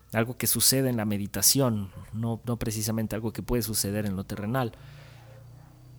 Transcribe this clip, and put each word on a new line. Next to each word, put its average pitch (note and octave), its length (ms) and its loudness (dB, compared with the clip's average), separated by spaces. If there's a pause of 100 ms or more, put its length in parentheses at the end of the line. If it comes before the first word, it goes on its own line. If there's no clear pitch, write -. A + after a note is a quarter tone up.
(120)
algo A2+ 240 2
que A2+ 120 0
sucede C3 400 4
en B2 80 2
la A2 80 0
meditación, G#2 840 2 (220)
no, A2+ 320 -2
no A#2+ 140 -2
precisamente A2 560 -2
algo A2 180 -2
que G#2 100 -6
puede A#2+ 200 2
suceder G#2 420 0
en G2 120 -2
lo F#2+ 80 -4
terrenal. A2 480 -2 (1300)